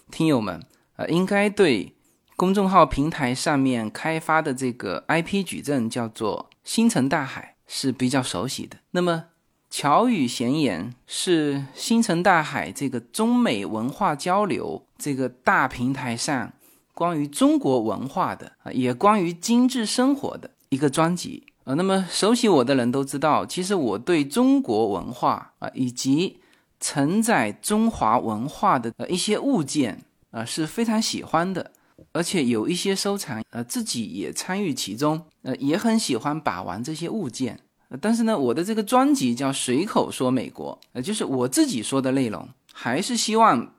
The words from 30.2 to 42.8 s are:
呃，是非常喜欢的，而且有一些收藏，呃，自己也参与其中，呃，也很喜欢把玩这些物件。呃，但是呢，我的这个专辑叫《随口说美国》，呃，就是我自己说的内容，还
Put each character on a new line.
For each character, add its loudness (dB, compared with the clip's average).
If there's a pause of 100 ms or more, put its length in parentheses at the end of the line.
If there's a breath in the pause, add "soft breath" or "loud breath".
呃， -8
是 -4
非 -2
常 2
喜 -4
欢 0
的， -8 (400 soft breath)
而 -2
且 0
有 0
一 0
些 -2
收 -2
藏， -8 (100)
呃， -8
自 -6
己 -6
也 -8
参 -6
与 -2
其 -6
中， 0 (200)
呃， -4
也 0
很 2
喜 0
欢 -4
把 -4
玩 -6
这 -6
些 -8
物 -6
件。 -6 (300)
呃， -14
但 2
是 2
呢， 2
我 2
的 -2
这 -2
个 0
专 4
辑 2
叫 -2
《随 0
口 0
说 0
美 -2
国》， -12 (140)
呃， -10
就 -6
是 -4
我 0
自 2
己 -4
说 0
的 0
内 2
容， -6 (280)
还 -2